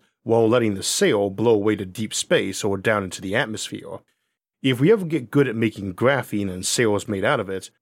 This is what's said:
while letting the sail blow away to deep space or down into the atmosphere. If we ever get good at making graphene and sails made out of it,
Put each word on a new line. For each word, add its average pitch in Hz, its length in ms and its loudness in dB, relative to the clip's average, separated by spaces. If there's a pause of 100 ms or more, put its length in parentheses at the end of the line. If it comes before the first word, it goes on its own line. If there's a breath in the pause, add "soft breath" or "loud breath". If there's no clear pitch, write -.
(220)
while 113 260 4
letting 113 260 4
the 95 80 -8
sail 107 460 2
blow 107 240 2
away 104 240 2
to 98 80 -6
deep 95 300 -8
space 101 500 -2
or 98 140 -2
down 104 260 0
into 90 160 -10
the 98 160 -4
atmosphere. 107 640 -6 (640)
If 131 180 2
we 156 100 6
ever 214 140 2
get 147 260 -4
good 143 160 4
at 113 80 -4
making 107 400 -2
graphene 110 560 0
and 92 140 -8
sails 104 420 0
made 98 200 -2
out 135 140 2
of 98 100 -6
it, 95 200 -10 (120)